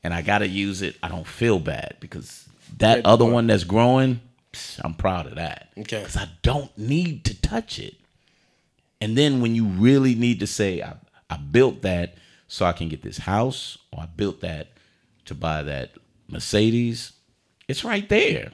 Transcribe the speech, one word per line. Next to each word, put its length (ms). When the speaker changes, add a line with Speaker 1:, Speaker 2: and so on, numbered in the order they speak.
Speaker 1:
and 100
I 80
gotta 260
use 340
it, 200
I 60
don't 180
feel 320
bad 420
because 440
that 180
Speaker 2:
Good 100
Speaker 1:
other 180
Speaker 2:
point. 100
Speaker 1:
one 120
that's 180
growing, 560
psst, 320
I'm 100
proud 320
of 100
that. 320
Speaker 2:
Okay. 240
Speaker 1:
'Cause 140
I 120
don't 340
need 480
to 160
touch 380
it. 160
And 160
then 240
when 140
you 100
really 500
need 260
to 60
say, 360
"I, 120
I 80
built 440
that 340
so 180
I 60
can 160
get 140
this 160
house," 600
or, 100
"I 40
built 360
that 260
to 80
buy 280
that 300
Mercedes," 840
it's 160
right 240
there. 460